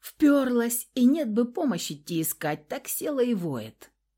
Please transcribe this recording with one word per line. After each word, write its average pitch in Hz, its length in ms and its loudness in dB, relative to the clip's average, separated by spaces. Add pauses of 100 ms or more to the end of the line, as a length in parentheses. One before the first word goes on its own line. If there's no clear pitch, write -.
Вперлась, 254 920 2
и 254 100 2
нет 277 260 4
бы 226 140 2
помощь 240 460 -4
идти 160 320 -6
искать, 151 460 -6
так 277 200 -10
села 285 340 -2
и 240 120 2
воет. 135 560 -8 (280)